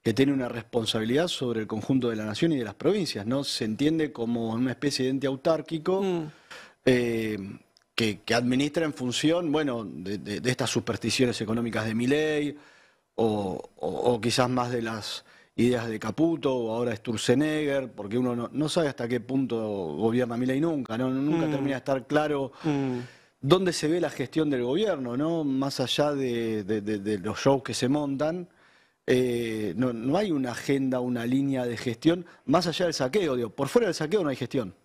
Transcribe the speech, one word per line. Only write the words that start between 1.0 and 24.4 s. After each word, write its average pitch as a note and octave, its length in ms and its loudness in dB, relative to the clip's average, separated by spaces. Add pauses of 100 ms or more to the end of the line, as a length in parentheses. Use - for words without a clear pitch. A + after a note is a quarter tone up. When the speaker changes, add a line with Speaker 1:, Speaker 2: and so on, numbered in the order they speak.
Speaker 1:
sobre A#2 340 -2
el G#2 60 -6
conjunto A#2+ 420 0
de A2+ 60 -2
la G#2+ 100 -4
nación C3+ 260 0
y C#3+ 60 0
de A#2+ 60 -2
las G#2 100 -8
provincias, D3+ 540 0
¿no? C3+ 160 0
Se - 220 -4
entiende D3 460 2
como A#2 380 -2
una B2 220 0
especie C3+ 340 0
de C3 60 2
ente C3+ 160 0
autárquico, D#3+ 720 0
Speaker 2:
Mm. E3+ 300 -2 (540)
Speaker 1:
eh, A#2 520 2 (560)
que, G#2+ 280 0
que - 120 0
administra C3+ 520 2
en D3 80 -2
función, D3+ 580 0
bueno, C3+ 340 0
de, F2+ 320 -8
de, G2+ 220 -6
de B2+ 100 0
estas B2 220 -2
supersticiones A#2 720 0
económicas A2 440 -2
de A2+ 80 -2
Milei, D3 640 0 (640)
o, G2+ 400 0 (140)
o, C#2 120 -4
o A2+ 340 2
quizás A#2+ 280 2
más B2 220 0
de A#2+ 100 -2
las A2+ 440 -8 (320)
ideas A#2 320 2
de A2 100 -6
Caputo, C#3 560 0
o A2+ 180 -2
ahora A#2+ 220 0
Sturzenegger, C#3 960 0
porque G#2 260 -6
uno B2 180 0
no, A#2+ 160 -4
no D3 180 0
sabe E3 180 2
hasta A#2+ 200 -4
qué A#2+ 120 0
punto A#2 400 -2 (360)
gobierna A#2 420 2
Milei C3 220 0
nunca, C#3 380 -2
¿no? B2+ 140 0
Nunca D3+ 340 0
Speaker 2:
Mm. D3+ 60 -2
Speaker 1:
termina C#3 240 -2
de B2 40 -6
estar C3+ 280 -2
claro D3 460 0 (100)
Speaker 2:
Mm. C#3 360 0 (420)
Speaker 1:
dónde F3 320 4
se D3+ 160 -2
ve F3 100 0
la D#3 100 0
gestión D3 400 -2